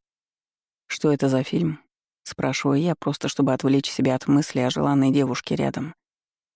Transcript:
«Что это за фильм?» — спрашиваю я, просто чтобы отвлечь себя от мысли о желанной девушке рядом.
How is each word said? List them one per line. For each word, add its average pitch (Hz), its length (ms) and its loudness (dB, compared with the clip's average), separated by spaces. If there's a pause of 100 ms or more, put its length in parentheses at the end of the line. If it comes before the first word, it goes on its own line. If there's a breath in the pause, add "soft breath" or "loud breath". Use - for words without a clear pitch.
(880)
«Что - 240 -2
это 139 200 2
за 131 120 2
фильм?» — 156 380 -2 (440)
спрашиваю - 540 -2
я, 165 160 0
просто - 340 -4
чтобы 131 260 0
отвлечь 135 360 0
себя 135 240 0
от 131 120 -6
мысли 143 340 2
о 127 100 0
желанной 139 420 2
девушке 131 440 0
рядом. 139 380 -4 (600)